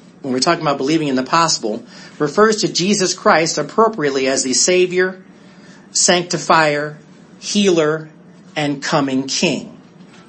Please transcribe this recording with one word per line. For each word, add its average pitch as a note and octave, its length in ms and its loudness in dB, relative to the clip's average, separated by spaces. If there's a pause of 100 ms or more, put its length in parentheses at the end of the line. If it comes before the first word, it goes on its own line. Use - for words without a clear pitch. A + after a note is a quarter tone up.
(220)
when C3 120 -4
we're C3 60 -2
talking E3+ 220 0
about C#3+ 160 0
believing D3 320 0
in B2+ 60 0
the B2+ 80 0
possible, C3 600 0 (340)
refers G#3+ 440 2
to - 100 -2
Jesus F#3 420 0
Christ E3 440 2
appropriately D3 680 0
as C3 160 0
the C3 100 -2
Savior, F3+ 720 0 (680)
Sanctifier, D#3+ 1040 0 (420)
Healer, D#3+ 680 0 (460)
and C#3+ 260 -2
coming C3+ 460 -2
King. C3+ 420 -4 (600)